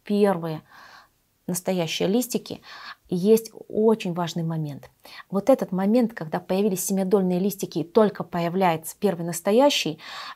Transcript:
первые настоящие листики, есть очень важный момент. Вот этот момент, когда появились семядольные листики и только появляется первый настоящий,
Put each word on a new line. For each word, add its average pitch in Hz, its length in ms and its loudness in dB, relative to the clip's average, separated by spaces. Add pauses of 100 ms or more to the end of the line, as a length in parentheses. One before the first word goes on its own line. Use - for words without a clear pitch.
первые 180 580 2 (840)
настоящие 175 600 -2
листики, 233 540 -2 (480)
есть 214 420 2 (160)
очень 220 460 2
важный 170 300 -4
момент. 156 480 -6 (400)
Вот 196 180 0
этот 262 220 2
момент, 214 420 2
когда 160 260 -6
появились 190 460 0
семядольные 190 540 2
листики 190 400 -4
и 151 40 -2
только 202 400 2
появляется 170 760 -2
первый 175 260 -2
настоящий, 202 720 2 (380)